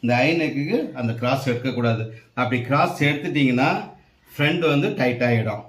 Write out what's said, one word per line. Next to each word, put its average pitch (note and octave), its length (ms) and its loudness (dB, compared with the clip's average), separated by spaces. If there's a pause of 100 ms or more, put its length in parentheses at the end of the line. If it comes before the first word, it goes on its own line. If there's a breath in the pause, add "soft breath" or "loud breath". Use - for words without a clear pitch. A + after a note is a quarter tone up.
இந்த A#2+ 140 2
ஹை C3 140 4 (100)
நெக்குக்கு D3 400 -2 (140)
அந்த A#2 200 -4
கிராஸ் B2 360 -2
எடுக்கக்கூடாது. A#2+ 540 -2 (320 loud breath)
அப்படி B2 260 0
கிராஸ் D3 420 0
எடுத்துட்டீங்கன்னா C#3+ 680 2 (600 soft breath)
ஃப்ரண்ட் E3 420 0
வந்து D3+ 220 2
டைட் B2 280 0
ஆயிடும். A2 460 0